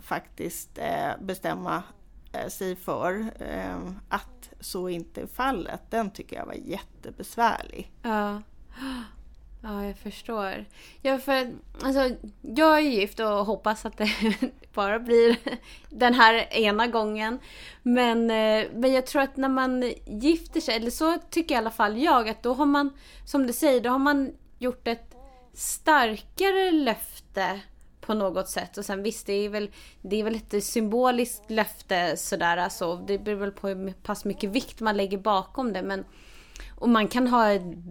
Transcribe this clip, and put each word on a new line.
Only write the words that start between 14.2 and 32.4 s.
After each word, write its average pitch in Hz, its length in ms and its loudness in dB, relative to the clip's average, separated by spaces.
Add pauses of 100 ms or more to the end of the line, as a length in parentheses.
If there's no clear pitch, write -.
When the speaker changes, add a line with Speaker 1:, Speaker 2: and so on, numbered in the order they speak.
Speaker 2:
<laughs> - 340 -8
bara 208 240 0
blir 233 380 6 (520)
den 240 260 4
här 226 200 10 (200)
ena 214 320 4
gången. 220 520 -2 (440)
Men, 240 480 4
eh, 220 440 4
men 254 180 2
jag 262 140 2
tror 285 160 2
att 269 140 -2
när 269 120 0
man 254 440 0 (140)
gifter 294 540 0
sig, 233 160 0
eller 226 140 -2
så 320 280 0 (120)
tycker 330 240 0
i 247 40 2
alla 220 120 -2
fall 214 280 0
jag, 262 300 4
att 220 140 -6
då 247 120 0
har 285 120 2
man, 285 240 4 (340)
som 269 220 2
du 240 60 0
säger, 254 280 4
då 240 100 0
har 262 80 2
man 277 340 2 (260)
gjort 247 300 -6
ett 233 260 -6 (380)
starkare 339 1160 2
löfte 202 880 -2 (400)
på - 140 -2
något 190 340 -2
sätt. - 300 -8
Och 202 60 -8
sen 196 180 -6
visst, 214 240 -6
det 202 60 -2
är 202 160 0
väl, 208 220 -6 (320)
det 202 180 -2
är 208 40 0
väl 226 100 -2
ett 208 300 -4
symboliskt 240 880 0
löfte 190 640 -2
sådär, 170 400 0